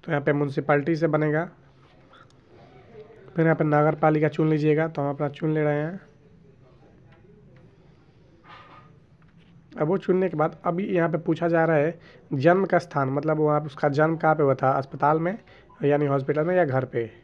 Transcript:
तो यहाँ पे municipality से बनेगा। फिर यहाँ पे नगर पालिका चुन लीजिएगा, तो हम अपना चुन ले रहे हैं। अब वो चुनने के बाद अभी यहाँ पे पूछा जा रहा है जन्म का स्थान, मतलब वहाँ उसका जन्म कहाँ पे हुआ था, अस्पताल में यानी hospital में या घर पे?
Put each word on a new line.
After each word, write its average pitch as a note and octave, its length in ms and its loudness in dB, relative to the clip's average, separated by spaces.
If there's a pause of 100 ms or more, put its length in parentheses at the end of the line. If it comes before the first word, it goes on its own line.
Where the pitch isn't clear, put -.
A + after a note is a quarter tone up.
तो E3+ 80 -8
यहाँ C#3+ 100 -2
पे D3 120 0
municipality C#3+ 600 0
से D#3+ 120 -2
बनेगा। D3+ 380 0 (1900)
फिर E3 100 0
यहाँ E3 100 2
पे D#3+ 80 -2
नगर D3+ 320 2
पालिका D#3 320 2
चुन D#3 220 0
लीजिएगा, D3+ 380 2
तो D#3+ 140 -8
हम C#3+ 80 -2
अपना C#3+ 200 -4
चुन D#3 240 -4
ले D#3 100 0
रहे D3 180 0
हैं। E3+ 200 -8 (3750)
अब D3+ 100 -2
वो F#3 100 0
चुनने F#3 320 0
के E3 80 -8
बाद D#3 280 -2
अभी F3 200 -2
यहाँ E3+ 240 0
पे D#3+ 80 -4
पूछा E3 300 -2
जा E3 180 2
रहा D#3+ 120 2
है D#3+ 220 0 (340)
जन्म E3+ 320 4
का F3 140 2
स्थान, C#3 300 -4
मतलब D3 280 -2
वहाँ D3+ 240 2
उसका D3+ 280 -4
जन्म D#3 280 2
कहाँ D#3 180 2
पे D#3 80 0
हुआ C3+ 120 4
था, C3 160 0
अस्पताल C#3+ 480 0
में F3+ 180 -4 (460)
यानी D3 220 2
hospital C#3 380 0
में F3+ 120 0
या F3+ 100 4
घर C3 200 0
पे? A#2 200 -4 (180)